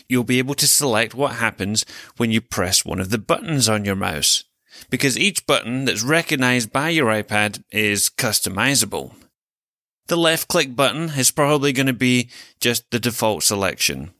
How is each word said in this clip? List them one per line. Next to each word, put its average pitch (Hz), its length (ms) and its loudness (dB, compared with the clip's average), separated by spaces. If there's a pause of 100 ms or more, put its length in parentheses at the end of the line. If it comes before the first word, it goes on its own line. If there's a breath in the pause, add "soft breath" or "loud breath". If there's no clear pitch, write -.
you'll 123 160 2
be 123 140 2
able 131 160 0
to 147 120 0
select 117 460 2
what 131 220 -2
happens 107 500 -2 (320 loud breath)
when 117 140 0
you 113 100 2
press - 460 -2
one 92 140 -4
of 95 100 -4
the 113 80 -2
buttons 143 500 0
on 107 160 2
your 98 120 0
mouse, 92 480 -2 (440 loud breath)
because 135 300 0
each - 260 0
button 131 400 -2
that's 110 180 -2
recognized 127 720 0
by 143 160 0
your 160 200 2
iPad 107 640 0
is 104 380 0
customizable. 104 1040 -2 (960)
The 170 80 0
left 165 320 2
click 143 260 0
button 139 360 0
is 135 220 2
probably 143 400 2
gonna 131 200 2
be 123 380 2 (300 loud breath)
just 120 300 -2
the 117 100 -2
default 110 420 0
selection. 87 760 -2